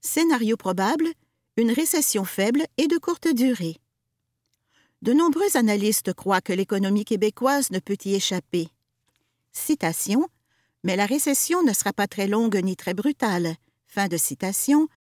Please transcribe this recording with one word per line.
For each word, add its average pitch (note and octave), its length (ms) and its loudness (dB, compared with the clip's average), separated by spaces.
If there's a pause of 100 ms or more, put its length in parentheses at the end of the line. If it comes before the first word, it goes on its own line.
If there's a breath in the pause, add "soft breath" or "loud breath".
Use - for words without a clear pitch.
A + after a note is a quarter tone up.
Scénario A#3+ 560 2
probable, G3 500 0 (500)
une A3+ 140 2
récession D4 520 0
faible A#3 400 0 (140)
et D4+ 100 2
de E4+ 100 0
courte E4+ 300 -4
durée. A#3 500 0 (1300)
De A#3 80 0
nombreux E4 460 4
analystes G#3 560 2
croient F#3+ 260 0
que F#3+ 140 -4
l'économie G3 500 0
québécoise A#3+ 680 0
ne F#3+ 80 -4
peut G3+ 260 -4
y G3 100 0
échapper. F3+ 540 -4 (840)
Citation, « A#3 800 -2 (560)
Mais F#3 100 0
la G3+ 100 0
récession C#4+ 560 0
ne C4 120 4
sera G3+ 180 -2
pas G3+ 160 -2
très G3 180 -4
longue G#3+ 380 0
ni F#3 140 -2
très - 160 -6
brutale », F#3+ 640 -2 (280)
fin G3+ 220 -4
de E3+ 80 -4
citation, G3 720 0 (200)